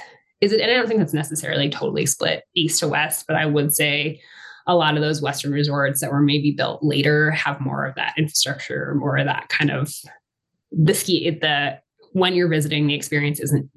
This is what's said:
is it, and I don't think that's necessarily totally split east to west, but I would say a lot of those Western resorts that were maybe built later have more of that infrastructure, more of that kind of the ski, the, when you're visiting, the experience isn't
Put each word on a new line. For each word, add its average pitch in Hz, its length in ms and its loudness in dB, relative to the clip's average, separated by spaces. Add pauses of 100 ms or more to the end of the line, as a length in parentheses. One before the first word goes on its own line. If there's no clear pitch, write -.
(400)
is 202 120 4
it, 220 80 2
and 220 100 2
I 247 40 4
don't 240 140 0
think 220 120 2
that's 156 120 0
necessarily 147 560 -2
totally - 380 -2
split - 380 -2 (100)
east 160 260 0
to 160 80 0
west, 147 400 -2
but 156 80 0
I 156 80 2
would 147 300 2
say 151 460 0 (460)
a 175 80 4
lot 151 220 4
of 147 60 2
those 151 180 0
Western 139 320 -2
resorts 143 480 0
that 131 100 -4
were 143 120 2
maybe 147 300 4
built - 300 -4
later 151 500 2
have 143 280 -2
more 139 260 -4
of 135 100 -10
that - 200 -4
infrastructure, 143 800 -2
more 143 220 -2
of 139 80 0
that - 220 -4
kind 147 220 0
of 135 220 -4 (800)
the 160 220 4
ski, 170 360 0
the, 147 480 -2 (340)
when 185 220 2
you're 175 140 4
visiting, 151 380 2
the 147 80 2
experience 147 460 -2
isn't 139 360 0